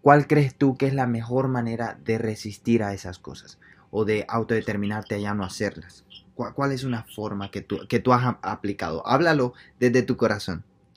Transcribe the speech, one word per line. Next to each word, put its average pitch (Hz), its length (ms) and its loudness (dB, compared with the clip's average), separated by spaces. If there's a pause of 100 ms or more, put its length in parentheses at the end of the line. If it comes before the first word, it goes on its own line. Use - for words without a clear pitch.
¿cuál 143 260 8
crees 147 280 2
tú 135 240 2
que 135 80 0
es 135 80 0
la 131 120 0
mejor 120 420 -2
manera 117 560 -4
de 113 140 0
resistir 110 640 0
a 101 120 -4
esas 92 240 -12
cosas - 400 -18 (320)
o 107 160 0
de 107 220 0
autodeterminarte 107 880 -2
a - 20 -4
ya 104 160 -4
no 101 100 -4
hacerlas? 92 600 -8 (300)
¿Cuál, - 200 -8
cuál 139 180 -2
es 131 120 -6
una 120 200 -4
forma 101 460 -8
que 101 120 -8
tú, - 260 -6
que 117 120 2
tú 123 140 4
has 120 100 4
a-, 123 180 -2
aplicado? 95 640 -6
Háblalo 139 480 2 (240)
desde 123 240 4
tu 123 140 0
corazón. 104 480 -2 (320)